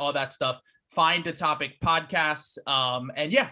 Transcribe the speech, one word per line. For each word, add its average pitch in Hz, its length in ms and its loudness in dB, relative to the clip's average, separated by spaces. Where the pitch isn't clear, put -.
all 143 140 -2
that 139 180 -2
stuff. 131 280 -2
Find 170 380 2
a 165 60 -2
Topic 151 400 -2
Podcast. 160 720 0
Um, 127 480 0
and 156 160 -2
yeah, 262 200 4